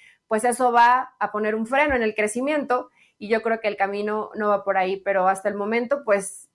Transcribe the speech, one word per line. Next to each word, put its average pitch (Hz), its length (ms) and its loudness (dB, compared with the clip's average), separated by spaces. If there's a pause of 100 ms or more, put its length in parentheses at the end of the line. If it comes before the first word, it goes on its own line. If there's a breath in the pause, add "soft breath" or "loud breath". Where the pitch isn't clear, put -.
(280 soft breath)
pues 220 160 0
eso 247 280 2
va 240 460 4
a 208 140 -4
poner 214 220 -2
un 220 120 -4
freno 277 300 2
en 240 60 0
el 214 120 -2
crecimiento 247 760 -2 (280 soft breath)
y 208 100 -12
yo 220 140 0
creo 226 180 -2
que 220 80 -4
el 202 80 -2
camino 208 580 -4
no 208 160 0
va 196 120 2
por 196 140 -2
ahí, 190 220 0
pero 190 280 0
hasta 190 220 0
el 196 60 0
momento, 233 500 -2
pues, 196 500 -2